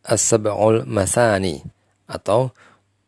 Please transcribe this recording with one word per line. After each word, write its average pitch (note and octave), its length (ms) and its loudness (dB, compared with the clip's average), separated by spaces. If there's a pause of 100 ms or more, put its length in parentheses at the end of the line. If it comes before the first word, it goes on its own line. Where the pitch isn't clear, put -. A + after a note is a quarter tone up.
As-Sab'ul A2 880 0
Masani G2 720 0 (480)
atau A#2+ 480 -2 (520)